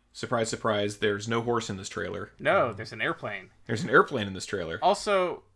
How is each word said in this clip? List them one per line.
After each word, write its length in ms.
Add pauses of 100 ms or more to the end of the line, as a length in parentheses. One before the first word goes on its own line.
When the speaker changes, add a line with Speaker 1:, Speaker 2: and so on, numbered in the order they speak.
(120)
Speaker 1:
surprise, 360
surprise, 500
there's 300
no 140
horse 280
in 60
this 120
trailer. 520
Speaker 2:
No, 300
Speaker 1:
Um, 60
Speaker 2:
there's 160
an 80
airplane. 500 (160)
Speaker 1:
There's 180
an 60
airplane 360
in 80
this 120
trailer. 360
Speaker 2:
Also, 600 (120)